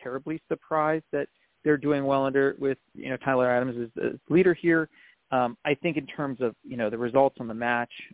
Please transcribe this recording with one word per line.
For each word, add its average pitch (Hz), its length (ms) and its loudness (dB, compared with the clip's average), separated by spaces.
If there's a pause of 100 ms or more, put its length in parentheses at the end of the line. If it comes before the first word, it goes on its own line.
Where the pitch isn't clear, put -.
terribly 135 460 -8
surprised 156 640 -2
that 143 160 -4 (360)
they're 151 140 4
doing 143 280 0
well 135 200 2
under, 139 340 2
with, 135 200 -2 (160)
you 135 140 -10
know, 127 80 -4
Tyler 127 340 2
Adams 120 440 -2
as, - 80 -6
as - 160 -4 (100)
leader 175 260 6
here. 165 340 0 (420)
Um, 123 320 0
I 147 120 2
think 165 220 -2
in 139 100 -6
terms 139 340 -6
of, 113 140 -2 (120)
you 127 80 -10
know, 110 140 0
the 113 80 -6
results 123 420 2
on 120 80 -6
the 113 60 -6
match, 120 380 -2 (220)